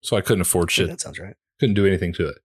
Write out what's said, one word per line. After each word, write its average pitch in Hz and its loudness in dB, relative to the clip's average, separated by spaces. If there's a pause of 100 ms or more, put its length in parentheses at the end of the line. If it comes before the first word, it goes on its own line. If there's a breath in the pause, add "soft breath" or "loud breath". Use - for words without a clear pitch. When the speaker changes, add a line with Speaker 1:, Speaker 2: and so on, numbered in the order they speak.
Speaker 1:
So - 0
I 98 2
couldn't 92 2
afford - 0
Speaker 2:
Yeah, - -2
Speaker 1:
shit. 90 0
Speaker 2:
that - -12
sounds - -12
right. 95 -16 (240)
Speaker 1:
Couldn't 110 2
do 101 4
anything 90 2
to 82 -2
it. - -10